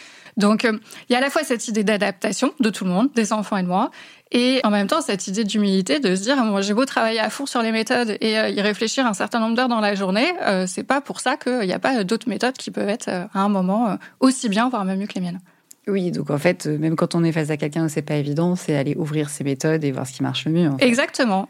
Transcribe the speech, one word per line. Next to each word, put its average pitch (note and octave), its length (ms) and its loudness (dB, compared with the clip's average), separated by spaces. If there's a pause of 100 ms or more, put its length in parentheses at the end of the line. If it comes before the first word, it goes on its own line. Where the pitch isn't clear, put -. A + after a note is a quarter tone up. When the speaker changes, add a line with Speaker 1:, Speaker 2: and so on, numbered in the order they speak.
(380)
Speaker 1:
Donc, G#3 260 4
euh, A3 140 2 (300)
il - 40 4
y A#3+ 40 6
a - 20 6
à B3+ 40 2
la C#4 80 0
fois D#4+ 140 2
cette A#3+ 240 -2
idée G#3+ 160 0
d'adaptation G3+ 760 0
de A3 100 4
tout G3 140 -4
le F#3 60 0
monde, G#3 240 2
des A3 180 0
enfants G#3+ 240 -2
et F#3+ 60 0
de F3+ 60 -2
moi, G3 220 2 (420)
et B3+ 320 4
en A3 60 2
même G3+ 180 2
temps, D#4 120 2
cette G#3 280 -4
idée G#3 160 -2
d'humilité, G3+ 560 2
de F#3+ 140 2
se F#3+ 80 -2
dire, « B3+ 220 0
Moi, G3+ 160 0
j'ai G3+ 140 0
beau B3 100 2
travailler A3+ 360 0
à G#3+ 100 0
fond C#4 160 -8
sur B3 160 -2
les A3+ 80 0
méthodes A3 500 0
et, A3 160 2
euh, A3 140 2
y G3+ 100 -2
réfléchir A3 460 0
un A3 80 0
certain - 240 -2
nombre A3+ 160 0
d'heures B3 140 2
dans A#3 120 0
la G#3 140 2
journée, G3 320 0 (160)
euh, F#3 240 2
c'est F#3 160 -6
pas C#4 180 0
pour - 200 -10
ça C4 160 0
qu'il B3 240 -2
n'y F#3 120 0
a F#3 60 -2
pas B3 260 0
d'autres A3 240 -2
méthodes A#3 280 -2
qui - 140 -10
peuvent G3+ 180 -4
être, G#3 200 -4
euh, F#3 240 -2
à G3 80 0
un G3+ 80 2
moment, G3+ 400 2
euh, F3+ 60 -2 (260)
aussi B3+ 280 0
bien, A3 200 2
voire A#3 160 -2
même F#3+ 140 -2
mieux G3+ 80 -4
que - 80 -10
les G3 80 -4
miennes. » F3+ 180 -6 (480)
Speaker 2:
Oui, F#3+ 220 0
donc D3 200 -4
en D3 80 0
fait, F3 280 0
euh, D3+ 120 0
même D#3+ 180 0
quand E3+ 180 0
on E3+ 80 4
est E3 80 4
face D#3 200 0
à D3+ 60 -2
quelqu'un D#3 280 -2
où D#3+ 40 0
c'est D3+ 140 -4
pas D3+ 140 -2
évident, D3+ 400 0
c'est D#3+ 200 -2
aller C#3+ 200 0
ouvrir D3 340 -2
ses - 140 -8
méthodes D3+ 400 0
et C#3 80 0
voir C3 120 -4
ce C3 80 -10
qui - 120 -6
marche C3 200 -4
le D#3 60 -2
mieux, E3 180 4
en C#3 80 0
fait. C#4 80 2
Speaker 1:
Exactement. A#3+ 640 0